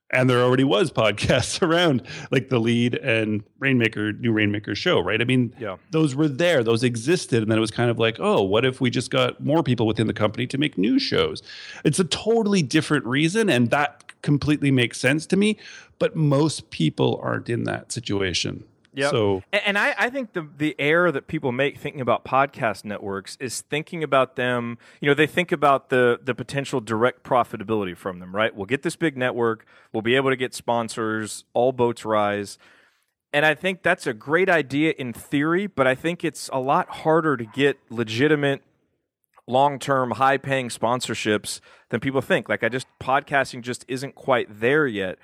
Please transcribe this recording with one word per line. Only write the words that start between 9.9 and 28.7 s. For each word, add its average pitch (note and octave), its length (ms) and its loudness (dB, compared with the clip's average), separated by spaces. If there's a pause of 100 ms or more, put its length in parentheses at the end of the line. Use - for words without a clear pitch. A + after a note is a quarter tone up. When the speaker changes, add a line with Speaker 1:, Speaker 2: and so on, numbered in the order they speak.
Speaker 1:
the G#2+ 80 -2
company A2 320 -2
to B2+ 120 -8
make D3 200 -2
new B3 220 2
shows?" - 420 -2 (420)
It's D#3 140 2
a G3 60 4
totally G#3 580 0
different D3 420 0
reason, E3 460 0
and A#2+ 200 4
that D3 340 -2 (180)
completely C#3+ 480 2
makes B2+ 300 0
sense D3 260 0
to F#3 100 0
me, G#3 200 2 (420)
but E3+ 160 -2
most D3 560 0
people - 500 0
aren't A#2 280 -6
in A#2 160 -4
that - 260 -8
situation. G2 720 -4 (320)
Speaker 2:
Yep. C#3 160 0
Speaker 1:
So G2+ 320 0 (100)
Speaker 2:
A-, G#3 160 0
and G3+ 100 0
I, B3 200 0
I G#3+ 100 0
think B3+ 240 -8
the, D#3+ 240 -8
the D3 220 -2
error D#3+ 340 2
that C#3 140 -6
people D3 260 -4
make C3+ 240 0
thinking D3 240 -10
about A#2+ 240 0
podcast C3 580 0
networks G2 560 -8
is B2+ 220 -8
thinking D#3 420 -8
about C3+ 340 2
them, A#2+ 420 -2 (240)
you - 60 0
know, C#3+ 40 8
they D3 140 4
think F3 260 0
about C#3+ 380 2
the, B2 340 4
the B2 100 -2
potential C3+ 460 -6
direct A2+ 420 0
profitability G#2+ 720 -2
from F2+ 260 -10
them, F2+ 140 -14
right? A2 220 0
We'll G2+ 80 -4
get B2+ 180 -4